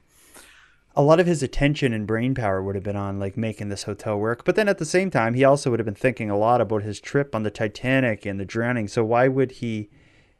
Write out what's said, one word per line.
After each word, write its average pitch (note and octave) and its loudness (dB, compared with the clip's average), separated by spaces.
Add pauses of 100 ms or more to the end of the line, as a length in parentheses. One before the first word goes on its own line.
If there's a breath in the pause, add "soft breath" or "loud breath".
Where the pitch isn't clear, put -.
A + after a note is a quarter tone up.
(920 soft breath)
A C#3+ 2
lot D#3 8
of F3+ 0
his E3+ 0
attention C#3+ 2
and G#2+ -4
brain A#2 0
power G2+ 0
would G2 -4
have F#2+ -6
been G2+ -4
on, G2 -4
like, G2 -6
making A2 -6
this G2+ -8
hotel G#2 -6
work. A2+ -4
But - 0
then G#3+ 2
at G3 2
the E3 -8
same F#3 0
time, A#2 0
he C3 2
also C#3 4
would A2+ 2
have A2 -4
been G#2 -4
thinking A#2+ -2
a G2+ 0
lot A#2 4
about G#2+ 0
his G#2 -8
trip C#3 -2
on A2 -2
the G#2 -2
Titanic B2 -2
and G2 -6
the G2 -6
drowning. A2+ -4
So A#2 0
why A#2+ 4
would C3 0
he, A2 -8 (500 soft breath)